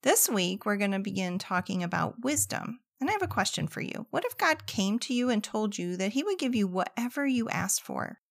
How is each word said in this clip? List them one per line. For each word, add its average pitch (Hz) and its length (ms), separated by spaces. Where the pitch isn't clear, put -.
This 349 240
week, 190 360
we're 208 120
gonna 196 240
begin 185 380
talking 180 440
about 175 400
wisdom. 269 560
And 285 100
I 427 40
have 392 80
a 359 40
question 175 400
for - 140
you. - 300
What - 140
if 480 140
God 320 280
came 208 340
to - 120
you 247 160
and 214 140
told 214 340
you 180 200
that 190 160
he 269 100
would 392 160
give 254 160
you 202 140
whatever 240 580
you 240 220
asked 180 340
for? - 380